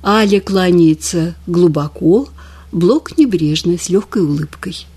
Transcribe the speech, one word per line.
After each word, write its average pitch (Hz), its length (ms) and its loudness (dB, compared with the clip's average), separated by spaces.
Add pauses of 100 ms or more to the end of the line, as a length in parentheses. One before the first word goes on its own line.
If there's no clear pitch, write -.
Аля 202 380 2
кланяется 170 920 0 (120)
глубоко, 170 840 0 (420)
Блок 190 460 0
небрежно, 175 580 0
с - 140 -10
лёгкой 196 320 -2
улыбкой. 151 640 -6 (100)